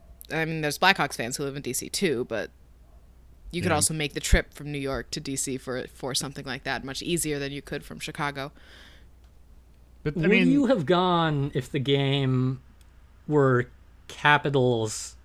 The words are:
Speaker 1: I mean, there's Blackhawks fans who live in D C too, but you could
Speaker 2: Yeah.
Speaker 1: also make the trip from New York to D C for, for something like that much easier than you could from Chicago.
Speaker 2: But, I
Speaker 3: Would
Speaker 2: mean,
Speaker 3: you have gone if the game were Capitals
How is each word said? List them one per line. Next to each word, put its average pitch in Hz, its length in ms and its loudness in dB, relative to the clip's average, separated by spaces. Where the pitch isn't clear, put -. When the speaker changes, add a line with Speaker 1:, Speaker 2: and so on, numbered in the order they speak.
Speaker 1:
I 160 140 -2
mean, 160 160 -4
there's 147 160 -2
Blackhawks 180 380 4
fans 123 200 -6
who 147 80 -4
live 139 120 -6
in 143 60 -10
D 120 100 -6
C - 180 -6
too, 131 380 -2
but 104 220 -6
you 170 100 -6
could 170 100 0
Speaker 2:
Yeah. 160 40 2
Speaker 1:
also 151 200 2
make 151 200 -4
the 156 60 -6
trip - 340 2
from 147 180 -10
New 143 60 -6
York 135 320 -6
to 160 100 -6
D 139 160 -6
C 131 220 -4
for, 127 340 -8
for 131 220 -6
something 139 320 -6
like 135 160 -8
that 123 220 -4
much 135 180 -10
easier 156 380 -2
than 139 120 -6
you 143 80 -10
could 143 240 -10
from - 140 -14
Chicago. 143 540 -8
Speaker 2:
But, 151 120 -2
I 175 40 -2
Speaker 3:
Would 180 100 4
Speaker 2:
mean, 226 200 6
Speaker 3:
you 277 160 4
have 208 200 2
gone 165 640 2
if 131 180 -4
the 156 100 -2
game 135 800 2
were 135 400 4
Capitals 131 1200 2